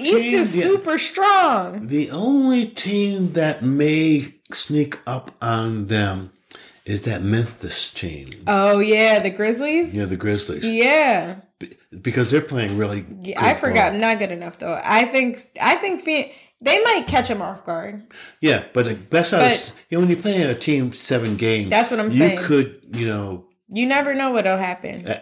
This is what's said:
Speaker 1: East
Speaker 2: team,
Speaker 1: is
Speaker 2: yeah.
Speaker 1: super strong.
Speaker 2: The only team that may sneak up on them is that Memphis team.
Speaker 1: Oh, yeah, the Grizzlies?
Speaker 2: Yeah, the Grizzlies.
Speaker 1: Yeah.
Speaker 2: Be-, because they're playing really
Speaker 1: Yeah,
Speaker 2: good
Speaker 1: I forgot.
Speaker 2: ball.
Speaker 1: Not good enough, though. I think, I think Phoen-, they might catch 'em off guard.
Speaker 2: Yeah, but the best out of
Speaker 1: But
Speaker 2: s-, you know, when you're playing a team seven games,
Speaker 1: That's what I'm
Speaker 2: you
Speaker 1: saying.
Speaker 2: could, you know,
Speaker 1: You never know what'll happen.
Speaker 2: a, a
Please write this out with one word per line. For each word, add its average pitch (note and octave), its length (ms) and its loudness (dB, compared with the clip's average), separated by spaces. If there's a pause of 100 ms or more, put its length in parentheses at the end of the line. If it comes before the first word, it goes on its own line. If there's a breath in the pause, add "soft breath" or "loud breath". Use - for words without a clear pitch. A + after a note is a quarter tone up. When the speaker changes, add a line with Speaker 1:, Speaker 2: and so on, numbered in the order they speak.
Speaker 1:
East D#4+ 300 2
Speaker 2:
team, - 100 2
Speaker 1:
is - 160 2
Speaker 2:
yeah. F4 60 4
Speaker 1:
super F4 360 0
strong. B3+ 920 2
Speaker 2:
The C#3+ 220 -2
only B3 580 2
team G3 680 -2
that D#3 280 0
may D3 720 2 (160)
sneak D3 460 -2 (100)
up B2 360 -8
on A2+ 460 -2
them F#2+ 440 0 (540 loud breath)
is G#2 160 -4
that A2 200 -4
Memphis - 680 -2
team. D2 560 -12
Speaker 1:
Oh, G3+ 320 4
yeah, G#3+ 400 4
the F#3+ 100 0
Grizzlies? A#3+ 680 -2
Speaker 2:
Yeah, G2+ 120 -2
the F#2 100 -2
Grizzlies. G#2 480 -4
Speaker 1:
Yeah. A3+ 760 2 (180)
Speaker 2:
Be-, - 180 -16 (240)
because B2 300 0
they're D3+ 100 4
playing A#2 380 -2
really G2+ 260 -2 (160)
Speaker 1:
Yeah, F#3+ 200 -8
Speaker 2:
good G3 60 2
Speaker 1:
I C#4 80 4
forgot. A3+ 380 2
Speaker 2:
ball. G3+ 80 -4
Speaker 1:
Not A3+ 180 0
good G3 120 -4
enough, E3+ 280 -12
though. E3+ 240 -6
I A3+ 220 2
think, B3 460 -2 (100)
I D4 160 2
think F#4 260 -6
Phoen-, D#4 300 -4 (300 loud breath)
they E4 200 2
might G#4 240 2
catch B3 240 0
'em G3+ 120 -4
off F#3 240 -10
guard. G3+ 400 -8 (340 loud breath)
Speaker 2:
Yeah, C#3 320 2
but B2 140 0
the A2 80 -4
best E3 400 0
out E3 80 4
of B3 60 6
Speaker 1:
But A#3+ 40 4
Speaker 2:
s-, - 200 -4 (180 loud breath)
you E3 80 -2
know, - 20 4
when F3+ 80 4
you're E3+ 140 2
playing G3 220 0
a B2+ 100 0
team C3 400 -2
seven A2+ 420 -2
games, G#2+ 320 0
Speaker 1:
That's A#3+ 220 2
what A3+ 100 -2
I'm G#3 100 -2
Speaker 2:
you B2 80 2
Speaker 1:
saying. F3+ 200 4
Speaker 2:
could, C#3 420 0 (140)
you A#2 120 -2
know, G2+ 380 -6 (240)
Speaker 1:
You G#3+ 160 -2
never C#4 300 0
know C4+ 160 -2
what'll F#3+ 260 0
happen. F3+ 500 -8
Speaker 2:
a, G2+ 40 -6
a - 120 -6